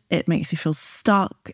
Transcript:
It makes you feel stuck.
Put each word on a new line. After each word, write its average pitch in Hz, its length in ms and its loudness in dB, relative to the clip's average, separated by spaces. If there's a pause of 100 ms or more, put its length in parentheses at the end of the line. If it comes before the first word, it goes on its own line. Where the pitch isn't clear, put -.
(120)
It - 160 0
makes 165 240 0
you 165 60 -2
feel 156 160 -2
stuck. - 800 0